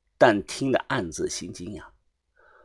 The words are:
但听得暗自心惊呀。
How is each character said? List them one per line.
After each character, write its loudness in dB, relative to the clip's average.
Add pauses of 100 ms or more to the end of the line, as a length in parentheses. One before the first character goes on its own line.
(160)
但 6
听 -4
得 4 (100)
暗 -4
自 -6
心 -10
惊 -12
呀。 -16 (760)